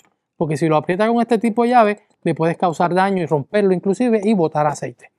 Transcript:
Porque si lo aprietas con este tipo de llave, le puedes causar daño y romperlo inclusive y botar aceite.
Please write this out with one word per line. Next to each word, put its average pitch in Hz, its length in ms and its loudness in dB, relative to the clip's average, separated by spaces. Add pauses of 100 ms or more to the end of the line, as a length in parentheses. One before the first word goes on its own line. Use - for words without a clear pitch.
(360)
Porque 156 200 -4
si 165 100 -2
lo 156 100 2
aprietas 180 320 -2
con 233 120 0
este 233 180 0
tipo 233 240 0
de 240 80 0
llave, 214 360 2 (160)
le 165 120 -2
puedes 170 220 -2
causar 175 380 -2
daño 190 280 0
y 156 40 -4
romperlo 185 460 0
inclusive 202 520 0
y 226 100 2
botar 156 320 0
aceite. 143 520 -8